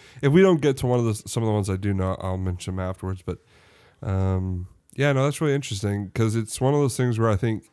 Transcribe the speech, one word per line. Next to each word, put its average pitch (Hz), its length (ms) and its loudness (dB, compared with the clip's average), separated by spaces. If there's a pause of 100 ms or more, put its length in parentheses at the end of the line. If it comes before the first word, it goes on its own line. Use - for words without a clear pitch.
(240)
if 139 100 2
we 185 80 8
don't 185 200 6
get 139 160 2
to 127 100 -2
one 123 120 2
of 117 60 2
the, 110 80 2 (160)
some 117 140 -2
of 110 40 0
the 107 60 2
ones 101 160 0
I 95 80 -2
do 101 160 -2
know, 95 260 -2
I'll 92 180 -4
mention 92 380 -4
them 95 140 -4
afterwards. 92 340 -8
But, 90 140 -8 (640)
um, 95 680 -2 (280)
yeah, 139 180 2
no, 135 100 2
that's 143 180 -2
really 147 120 2
interesting 101 600 -4
'cause 110 220 0
it's 110 240 -4
one 131 140 2
of 147 60 2
those 139 180 0
things 123 220 0
where 113 100 4
I 104 60 4
think 110 380 -2